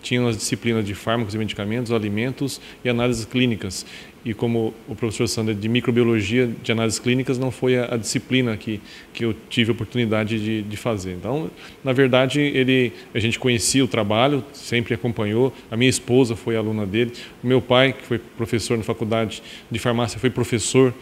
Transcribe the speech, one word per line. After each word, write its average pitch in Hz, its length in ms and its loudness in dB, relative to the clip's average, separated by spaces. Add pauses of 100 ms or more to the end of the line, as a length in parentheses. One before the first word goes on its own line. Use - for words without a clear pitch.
tinham 123 240 2
as 113 100 0
disciplinas 110 480 -2
de 101 100 -6
fármacos 113 400 -2
e 110 40 -2
medicamentos, 110 540 -4
alimentos 117 680 -2 (240)
e 123 40 -2
análises 120 360 0
clínicas. 113 640 0 (380)
E 113 100 -4
como 117 400 0 (140)
o 110 80 -8
professor 113 320 -2
Sandro 110 240 -2
é - 20 -2
de 104 140 -2
microbiologia 117 800 2 (120)
de 117 100 0
análises 113 260 0
clínicas, 127 400 0
não 127 140 -2
foi 127 260 2
a, 120 160 -2
a - 20 0
disciplina 120 600 0
que, 107 240 -6 (340)
que 117 100 -4
eu 113 100 0 (140)
tive 113 220 2
a 113 40 0
oportunidade 110 680 -2
de, 110 220 -2
de 107 140 -10
fazer. 98 360 -6
Então, 117 360 -6 (360)
na 131 80 0
verdade, 131 480 4
ele, 131 520 2 (220)
a 113 60 -2
gente 110 180 0
conhecia 131 460 2
o 117 40 2
trabalho, 117 640 2
sempre 120 400 -2
acompanhou. 113 600 0 (160)
A 113 60 -4
minha 127 120 4
esposa 120 460 4
foi 113 220 -2
aluna 110 280 -2
dele. 117 280 0 (300)
O 123 40 -6
meu 127 160 4
pai, 127 300 4
que - 100 -16
foi 117 160 -2
professor 117 580 -2
na 107 80 -2
faculdade 113 560 -2 (300)
de 113 80 -4
farmácia, 120 400 0
foi 127 120 0
professor, 123 720 2